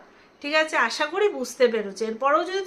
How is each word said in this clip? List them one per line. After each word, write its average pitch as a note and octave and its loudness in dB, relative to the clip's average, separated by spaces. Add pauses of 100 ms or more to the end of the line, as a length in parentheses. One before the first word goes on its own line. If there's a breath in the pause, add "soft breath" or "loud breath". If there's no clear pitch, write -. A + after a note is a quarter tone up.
(420 soft breath)
ঠিক D4 -6
আছে, D#4 -2 (120)
আশা D4+ -2
করি F4 2 (120)
বুঝতে B3 0 (100)
পেরেছো। G3+ -4
এরপরেও C#4 2
যদি F#4+ -2